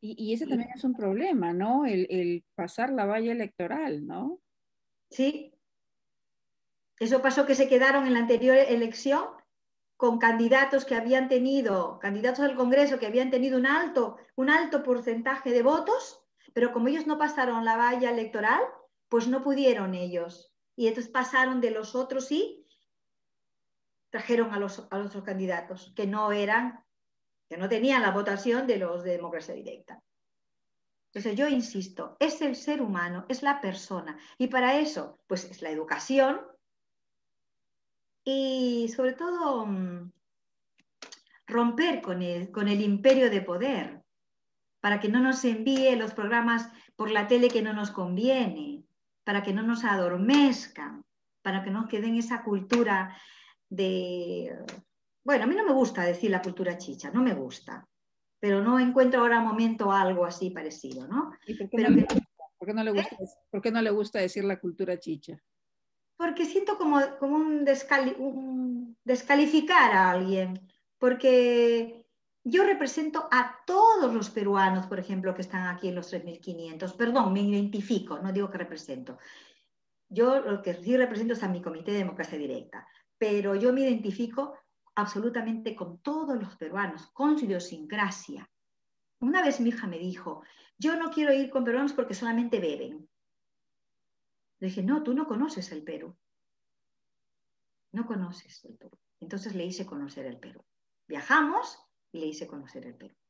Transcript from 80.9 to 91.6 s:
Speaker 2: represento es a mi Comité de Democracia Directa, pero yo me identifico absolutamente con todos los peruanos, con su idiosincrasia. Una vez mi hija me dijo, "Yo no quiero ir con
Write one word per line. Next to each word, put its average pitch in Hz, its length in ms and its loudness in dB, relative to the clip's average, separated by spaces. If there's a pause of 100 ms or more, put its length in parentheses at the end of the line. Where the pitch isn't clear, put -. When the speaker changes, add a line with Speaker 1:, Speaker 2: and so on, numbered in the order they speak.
Speaker 2:
represento 233 380 0
es - 80 -6
a 196 80 -4
mi 175 120 -4
Comité 160 300 -8
de 208 60 -2
Democracia 170 400 -6
Directa, 143 500 -10 (300)
pero 202 380 0
yo 240 180 2
me 269 80 2
identifico 240 720 -2 (420)
absolutamente 220 800 -4
con 175 260 -12
todos 285 400 -4
los 185 140 -12
peruanos, 196 520 -8
con 302 300 2
su 285 80 -2
idiosincrasia. 185 1040 -6 (720)
Una 330 240 2
vez 285 160 0
mi 233 100 2
hija 226 180 -6
me 170 120 -8
dijo, 175 420 -10 (360)
"Yo 320 180 0
no 330 160 -4
quiero 294 220 4
ir 269 160 2
con 254 160 0